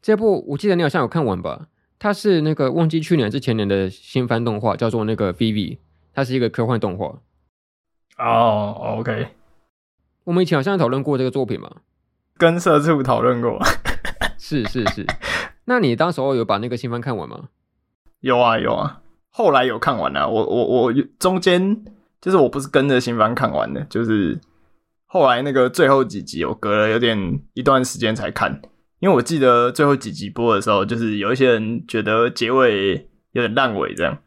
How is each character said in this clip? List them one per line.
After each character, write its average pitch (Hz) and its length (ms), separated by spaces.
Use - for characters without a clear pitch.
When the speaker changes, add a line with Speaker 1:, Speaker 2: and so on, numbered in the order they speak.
Speaker 1:
这 214 160
部 208 320
我 143 80
记 202 120
得 185 80
你 175 80
好 147 40
像 156 140
有 117 60
看 160 160
完 92 180
吧？ 78 240
它 208 120
是 196 300
那 156 120
个 135 160
忘 165 180
记 160 120
去 160 160
年 127 100
还 107 40
是 139 100
前 120 160
年 104 100
的 98 240
新 - 360
番 117 180
动 110 160
画， 110 160
叫 120 120
做 110 140
那 107 140
个 101 200
《Vivy》， 104 380
它 135 80
是 123 100
一 131 60
个 120 100
科 117 160
幻 117 140
动 101 180
画。 87 220
Speaker 2:
哦， 110 800
OK。 113 300
Speaker 1:
我 175 100
们 175 80
以 185 60
前 160 100
好 135 60
像 196 160
讨 156 80
论 135 160
过 135 160
这 131 60
个 127 60
作 135 140
品 95 160
嘛？ 50 80
Speaker 2:
跟 170 220
社 170 200
畜 151 240
讨 123 180
论 120 200
过。 113 180
<laughs> - 400
Speaker 1:
是， 139 280
是， 113 200
是。 - 180
那 247 160
你 123 160
当 165 160
时 151 80
候 135 160
有 117 80
把 101 140
那 117 100
个 120 80
新 120 120
番 120 120
看 117 160
完 78 120
吗？ - 200
Speaker 2:
有 127 180
啊， 117 180
有 117 160
啊， 113 300
后 208 220
来 131 140
有 120 120
看 120 220
完 71 180
啊。 71 120
我， 110 180
我， 117 380
我 120 80
中 185 220
间， 190 440
就 185 100
是 190 60
我 139 120
不 139 120
是 139 80
跟 139 200
着 131 120
新 120 180
番 110 160
看 120 160
完 67 240
的， 67 160
就 117 140
是 104 360
后 160 220
来 123 140
那 143 100
个 127 160
最 127 200
后 135 160
几 101 180
集 - 220
我 65 100
隔 104 220
了 107 120
有 110 100
点 113 440
一 127 80
段 135 220
时 - 140
间 110 160
才 104 160
看， - 320
因 185 100
为 185 40
我 127 60
记 160 180
得 123 320
最 147 140
后 143 100
几 131 160
集 92 200
播 117 240
的 98 80
时 110 80
候， 98 160
就 113 100
是 110 220
有 101 140
一 131 40
些 131 160
人 110 340
觉 110 160
得 113 280
结 120 200
尾 107 560
有 120 100
点 110 120
烂 127 220
尾 80 180
这 85 100
样 73 120